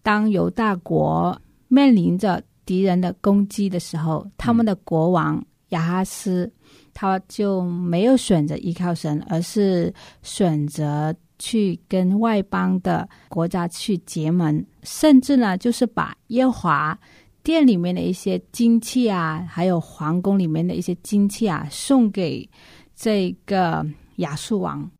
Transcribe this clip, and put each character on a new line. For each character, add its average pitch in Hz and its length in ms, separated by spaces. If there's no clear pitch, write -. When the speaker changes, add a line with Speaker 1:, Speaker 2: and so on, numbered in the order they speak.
Speaker 1:
当 214 260
犹 175 220
大 214 280
国 165 600
面 269 280
临 175 220
着 185 240
敌 185 160
人 185 180
的 180 220
攻 202 260
击 202 220
的 175 100
时 - 160
候， 156 300
Speaker 2:
嗯。 196 120
Speaker 1:
他 233 180
们 233 100
的 196 120
国 165 340
王 156 320
亚 165 160
哈 185 180
斯， 185 480
他 190 320
就 196 340
没 175 440
有 262 120
选 160 300
择 151 100
依 170 160
靠 175 200
神， 151 360
而 165 100
是 180 540
选 156 440
择 151 460
去 202 380
跟 185 300
外 220 240
邦 185 380
的 180 280
国 170 200
家 175 200
去 - 320
结 156 320
盟， 165 320
甚 294 360
至 277 160
呢， 202 220
就 240 140
是 240 160
把 - 280
耶 247 180
和 254 60
华 156 480
殿 311 220
里 226 100
面 175 180
的 180 80
一 175 120
些 185 280
金 233 280
器 233 300
啊， 170 400
还 170 160
有 175 140
皇 160 420
宫 196 180
里 175 80
面 160 180
的 180 100
一 170 60
些 175 220
金 202 240
器 202 220
啊， 151 200
送 247 420
给 165 360
这 196 400
个 165 400
亚 151 160
述 190 280
王 151 280